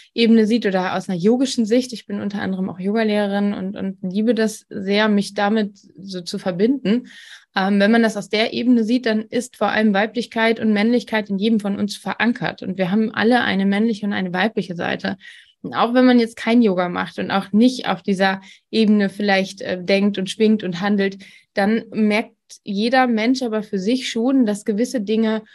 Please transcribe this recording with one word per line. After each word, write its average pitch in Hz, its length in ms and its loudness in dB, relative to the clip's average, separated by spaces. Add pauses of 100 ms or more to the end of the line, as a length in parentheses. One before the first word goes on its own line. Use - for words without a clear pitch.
(140)
Ebene 226 320 4
sieht 214 200 0
oder 185 280 0
aus 185 140 -6
einer 185 100 -4
yogischen 240 460 0
Sicht, 247 300 0
ich - 120 -16
bin 202 140 -8
unter 202 220 -6
anderem 190 260 -4
auch - 100 -10
Yogalehrerin 202 760 0
und, 190 220 -8
und 190 260 -8
liebe 214 320 0
das 214 340 -2
sehr, 202 400 0
mich 202 240 0
damit 208 460 -2 (180)
so 190 240 -12
zu 175 180 -10
verbinden. 220 680 0 (480)
Ähm, 196 240 2
wenn 202 100 4
man 233 120 4
das 208 140 0
aus 202 120 -8
der 214 240 0
Ebene 233 320 2
sieht, 240 220 0
dann 214 160 0
ist - 340 -6
vor 208 120 0
allem 220 260 2
Weiblichkeit 226 680 0
und 220 120 2
Männlichkeit 220 580 0
in 196 80 -2
jedem 220 200 2
von 202 180 -2
uns 208 200 -4
verankert. - 680 -4
Und 185 160 -6
wir 180 120 0
haben 220 220 0
alle 233 300 2
eine 196 240 0
männliche 208 400 0
und 202 60 -2
eine 190 220 -4
weibliche 185 420 -2
Seite. 180 400 -6 (460)
Und - 120 -10
auch 220 200 0
wenn 254 100 4
man 247 160 6
jetzt 226 160 -2
kein 233 260 2
Yoga 185 260 2
macht 180 300 -6
und 196 120 -6
auch 190 220 -2
nicht 247 360 2
auf 190 140 -2
dieser 196 400 0 (280)
Ebene 214 380 4
vielleicht, 196 540 -2
äh, 185 200 -6
denkt 196 360 2
und 190 120 -4
schwingt 220 320 2
und 175 180 -6
handelt, 196 360 0 (380)
dann 220 360 0
merkt 214 420 0 (320)
jeder 233 420 0
Mensch 247 360 0
aber 220 200 -2
für 208 160 -6
sich 233 300 -2
schon, 254 380 0
dass 208 180 -4
gewisse 233 360 -2
Dinge 220 420 0 (120)